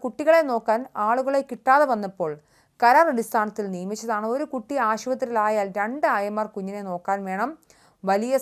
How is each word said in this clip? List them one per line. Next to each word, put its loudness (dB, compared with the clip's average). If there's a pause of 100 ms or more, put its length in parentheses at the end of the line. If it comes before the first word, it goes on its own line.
കുട്ടികളെ 2
നോക്കാൻ 0 (260)
ആളുകളെ 0 (100)
കിട്ടാതെ 4
വന്നപ്പോൾ -4 (500)
കരാർ 8
അടിസ്ഥാനത്തിൽ -2
നിയമിച്ചതാണ്. -6
ഒരു -2 (100)
കുട്ടി -6 (140)
ആശുപത്രിയിലായാൽ 0 (100)
രണ്ട് -2 (100)
ആയമാർ -2
കുഞ്ഞിനെ -8
നോക്കാൻ -2
വേണം. -2 (580)
വലിയ 2